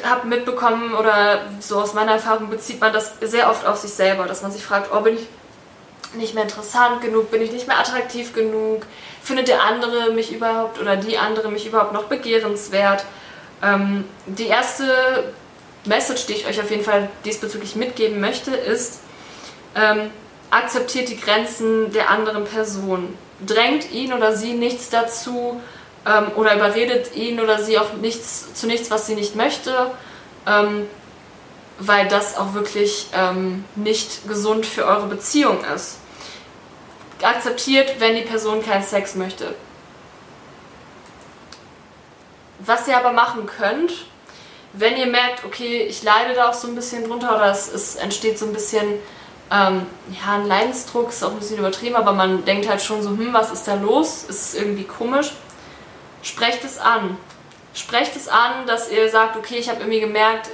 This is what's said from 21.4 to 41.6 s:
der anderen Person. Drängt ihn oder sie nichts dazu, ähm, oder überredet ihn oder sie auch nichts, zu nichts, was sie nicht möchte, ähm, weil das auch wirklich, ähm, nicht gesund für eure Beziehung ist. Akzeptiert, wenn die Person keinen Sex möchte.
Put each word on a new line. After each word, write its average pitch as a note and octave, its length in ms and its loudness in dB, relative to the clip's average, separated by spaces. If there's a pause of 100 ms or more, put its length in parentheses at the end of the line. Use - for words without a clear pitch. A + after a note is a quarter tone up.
der G#3+ 180 2
anderen G#3+ 360 0
Person. G3 720 -4 (280)
Drängt A#3+ 460 2
ihn C4 220 -4
oder A3 200 4
sie A3 200 -4
nichts A#3+ 360 -2
dazu, A#3+ 720 -2 (440)
ähm, G#3 320 4
oder G#3+ 180 6
überredet A3+ 640 2
ihn A#3 240 -2
oder G#3+ 200 2
sie A3 160 2
auch G#3 180 0
nichts, - 580 -4
zu - 120 -4
nichts, A#3 240 -2
was G#3+ 180 0
sie A3 80 -2
nicht G#3 200 -4
möchte, B3+ 560 0 (560)
ähm, G#3 400 2 (920)
weil G3 280 4
das - 300 2
auch G3 160 -2
wirklich, G#3 600 0
ähm, F#3 520 0 (100)
nicht G#3+ 500 -2
gesund G#3+ 400 0
für - 200 -2
eure G3+ 220 2
Beziehung A3 580 2 (100)
ist. - 220 -8 (1200)
Akzeptiert, B3+ 800 2
wenn A3+ 160 4
die A3+ 60 -2
Person A3 420 -2
keinen G3 200 0
Sex G3 320 -2
möchte. F#3+ 400 -6 (3000)